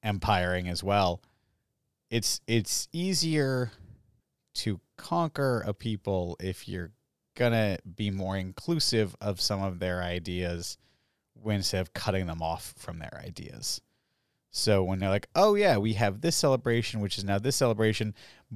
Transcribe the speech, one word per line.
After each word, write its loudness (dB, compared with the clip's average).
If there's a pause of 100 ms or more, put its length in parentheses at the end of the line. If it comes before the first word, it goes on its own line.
empiring 2
as -4
well. 4 (880)
It's, 0
it's 0
easier 0 (840)
to -2 (160)
conquer 0
a -2
people -2
if -6
you're -8 (420)
gonna 2 (180)
be -2
more -2
inclusive 0
of -4
some 0
of -4
their -2
ideas -4 (560)
when, -2
instead 0
of -4
cutting -2
them -6
off -6
from -12
their -14
ideas. -10 (720)
So 4
when 0
they're 0
like, 0
"Oh 6
yeah, 4
we 0
have 0
this 0
celebration, 2
which -2
is -6
now 0
this 0
celebration, 2 (420)